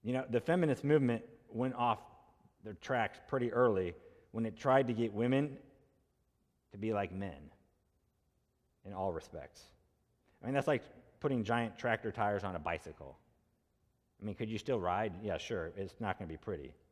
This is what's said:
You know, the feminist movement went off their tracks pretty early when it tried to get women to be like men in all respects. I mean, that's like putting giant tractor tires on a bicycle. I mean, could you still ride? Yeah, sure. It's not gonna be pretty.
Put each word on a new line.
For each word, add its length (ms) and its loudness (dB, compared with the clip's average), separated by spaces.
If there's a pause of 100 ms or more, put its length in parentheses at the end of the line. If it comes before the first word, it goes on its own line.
You 120 -4
know, 180 0
the 80 4
feminist 440 2
movement 400 4 (260)
went 260 -2
off 240 2 (640)
their 120 -10
tracks 520 -2
pretty 240 0
early 420 4 (380)
when 160 -2
it 100 -8
tried 300 6
to 60 0
get 200 0
women 440 2 (1120)
to 80 -16
be 120 -2
like 200 0
men 400 -8 (1300)
in 80 -12
all 180 0
respects. 500 -10 (800)
I 40 -12
mean, 80 -4
that's 140 2
like 160 2 (360)
putting 240 2
giant 320 0
tractor 360 0
tires 320 2
on 120 -4
a 40 -2
bicycle. 580 -6 (1040)
I 40 -10
mean, 100 -6
could 140 -6
you 100 -4
still 200 -2
ride? 320 0 (120)
Yeah, 140 -2
sure. 380 -4
It's 240 -8
not 200 -2
gonna 100 -8
be 80 -8
pretty. 340 -8 (200)